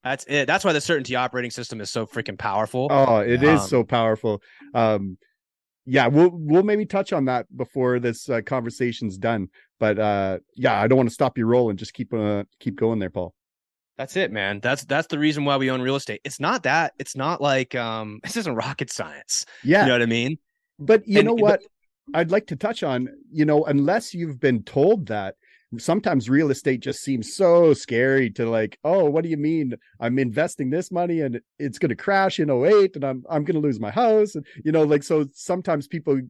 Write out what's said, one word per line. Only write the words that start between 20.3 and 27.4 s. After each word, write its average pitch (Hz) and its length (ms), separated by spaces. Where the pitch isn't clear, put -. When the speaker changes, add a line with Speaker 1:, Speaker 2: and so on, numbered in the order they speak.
Speaker 2:
But 214 300
you 208 120
Speaker 1:
And 208 80
Speaker 2:
know 233 80
Speaker 1:
the 220 60
Speaker 2:
what? 208 200
I'd 165 180
like 208 180
to 151 80
touch 226 260
on, 127 260
you 151 140
know, 151 180
unless 151 480
you've 165 260
been 123 260
told 170 420
that, 101 300
sometimes 139 540
real 143 220
estate 131 260
just - 240
seems 123 320
so 175 400